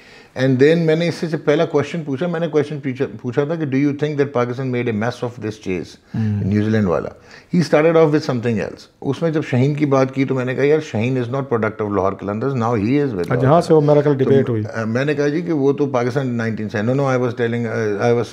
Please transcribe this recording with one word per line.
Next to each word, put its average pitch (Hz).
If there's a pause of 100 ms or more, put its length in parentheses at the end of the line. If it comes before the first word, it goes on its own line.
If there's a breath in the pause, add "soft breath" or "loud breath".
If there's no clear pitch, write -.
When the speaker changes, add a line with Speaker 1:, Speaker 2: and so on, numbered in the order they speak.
(380 loud breath)
Speaker 1:
And 131
then 143
मैंने 165
इससे 160
से 160
पहला 151
क्वेश्चन 151
पूछा, 147
मैंने 170
क्वेश्चन 151
पूछा, 135 (180)
पूछा 135
था 165
कि, 160
"Do 139
you 143
think 147
that 127
Pakistan 123
made 120
a 104
mess 120
of 110
this 107
chase?" 92 (260 soft breath)
Speaker 2:
हम्म। 104
Speaker 1:
न्यूजीलैंड 104
वाला। 71 (340 loud breath)
He 175
started 160
off 156
with 151
something 117
else। - (220)
उसमें 160
जब 151
शाहीन 135
की 147
बात 135
की, 135
तो 135
मैंने 127
कहा, 127
"यार, 151
शाहीन 127
is 117
not 139
product 110
of 101
लाहौर 95
कलंदर्स, 110
now 117
he 113
is 143
with 104
Speaker 2:
अच्छा, 87
Speaker 1:
लाहौर 123
Speaker 2:
जहाँ 151
से 170
वो 156
मेरा 147
ख्याल 143
Speaker 1:
कलंदर्स।" 127
तो, 123
Speaker 2:
डिबेट 135
हुई। 110
Speaker 1:
अ, 113
मैंने 131
कहा, 143
"जी, 156
कि 170
वो 139
तो 143
पाकिस्तान 127
नाइनटीन 113
से, 107
no, 107
no, 135
I 131
was 123
telling, 117
uh, 110
I 120
was 113